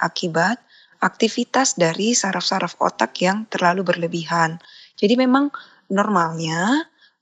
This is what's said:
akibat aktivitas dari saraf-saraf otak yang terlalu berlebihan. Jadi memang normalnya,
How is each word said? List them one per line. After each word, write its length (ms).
akibat 560
aktivitas 760
dari 400
saraf-saraf 640
otak 400
yang 280
terlalu 360
berlebihan. 720
Jadi 200
memang 360
normalnya, 960